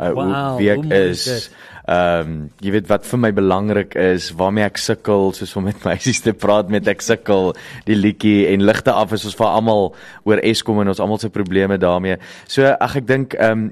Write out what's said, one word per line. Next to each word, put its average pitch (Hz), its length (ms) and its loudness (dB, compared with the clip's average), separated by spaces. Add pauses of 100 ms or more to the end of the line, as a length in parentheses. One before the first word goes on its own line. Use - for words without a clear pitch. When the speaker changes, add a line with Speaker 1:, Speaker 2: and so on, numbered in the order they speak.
Speaker 1:
uh, 87 100 -2
hoe, 127 140 -2
Speaker 2:
Wow, 131 340 -4
Speaker 1:
wie 104 120 2
ek 104 120 2
Speaker 2:
hoe 156 40 -6
mooi 95 240 2
is 87 160 -6
Speaker 1:
is, 120 220 -6
Speaker 2:
dit? - 60 -20 (320)
Speaker 1:
ehm, 82 600 0 (180)
jy 98 80 -2
weet 104 160 0
wat 101 180 2
vir 123 120 -4
my 117 140 2
belangrik 98 600 0
is, 92 380 0
waarmee 98 320 0
ek 98 160 -4
sukkel, 101 560 0
soos - 200 -10
om 98 120 -4
met - 160 -8
<laughs> - 0 -
meisies 98 400 -2
te 113 80 2
praat, - 400 2
met 104 160 0
ek 101 140 -2
sukkel, 95 500 0 (340)
die 110 80 2
liedjie 101 540 2
en 98 160 2
ligte 110 280 2
af 101 200 0
is 104 120 -6
ons 101 120 -10
vir 110 100 2
almal 107 480 0 (300)
oor 104 180 4
Eskom 107 380 0
en 101 80 2
ons 98 120 -2
almal 101 180 -2
se 113 120 -8
probleme 98 480 0
daarmee. 90 380 0 (320)
So, 135 160 2 (160)
ag, 120 160 -2
ek 123 100 -4
dink, 131 280 -2
ehm, 110 380 0